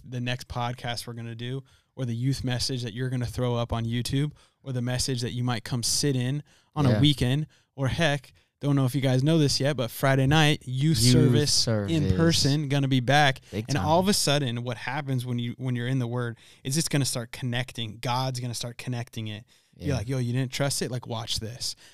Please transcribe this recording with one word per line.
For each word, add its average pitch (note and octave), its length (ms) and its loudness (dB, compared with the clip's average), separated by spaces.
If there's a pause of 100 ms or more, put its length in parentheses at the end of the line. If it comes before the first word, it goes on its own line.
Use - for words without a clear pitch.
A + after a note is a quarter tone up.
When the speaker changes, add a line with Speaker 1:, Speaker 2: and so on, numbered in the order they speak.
Speaker 1:
the B2 140 -8
next B2 260 -4
podcast A#2+ 600 -6
we're A#2+ 60 -12
gonna A#2 220 -10
do, B2 280 -8 (320)
or C3+ 100 -4
the A#2 100 -2
youth C3 280 0
message B2+ 400 -2
that A2+ 100 -8
you're B2+ 160 -4
gonna B2 180 -2
throw B2 280 -2
up A#2 180 -2
on A2+ 120 -2
YouTube, B2 460 0 (320)
or C3+ 100 -10
the B2+ 80 -2
message B2+ 400 -2
that A#2+ 120 -4
you B2 100 -4
might B2 200 -2
come A#2+ 200 -4
sit C#3+ 320 0
in B2+ 260 -2 (340)
on D3+ 100 2
Speaker 2:
Yeah. A#2+ 120 6
Speaker 1:
a - 20 2
weekend, C#3 460 4 (300)
or C3+ 120 -2
heck, C#3+ 460 0 (260)
don't C#3+ 160 2
know C#3 100 4
if B2 80 0
you C#3+ 80 0
guys C3 220 2
know D#3+ 160 4
this C#3+ 200 2
yet, C#3 160 0
but A#2+ 140 -4
Friday C3+ 380 2
night, D3+ 380 4
youth C3 360 2
Speaker 2:
Youth B2 120 8
Speaker 1:
service D3 540 4
in B2 360 0
Speaker 2:
service. - 140 4
Speaker 1:
person, D#3 520 4
gonna C#3 180 2
be C3 120 4
back. C3+ 420 4 (100)
Speaker 2:
Big G#2+ 160 -4
Speaker 1:
And C3+ 100 -2
Speaker 2:
time. C#3+ 80 0
Speaker 1:
all D#3+ 140 4
of F#3 80 2
a G#3 60 4
sudden, C3+ 500 0
what B2 140 -6
happens C3+ 480 -4
when B2 140 -4
you, A#2+ 180 -6
when B2+ 180 -4
you're A#2+ 120 -4
in C3 100 0
the B2 100 0
Word A#2+ 300 -4 (260)
is C3+ 140 -2
it's E3 100 0
gonna C#3+ 180 0
start B2 260 -6
connecting. A#2+ 680 -6
God's B2+ 400 -2
gonna B2 140 -6
start A#2+ 240 -10
connecting A#2 500 -8
it. G#2+ 180 -12 (300)
You're - 140 -8
Speaker 2:
Yeah. C#3 80 2
Speaker 1:
like, A2+ 120 -6
"Yo, C3 100 -2
you A#2+ 120 -2
didn't B2+ 200 -2
trust C#3 320 -2
it? C#3 80 -6
Like, B2 160 -8
watch A2+ 320 -6
this." - 360 -8 (180)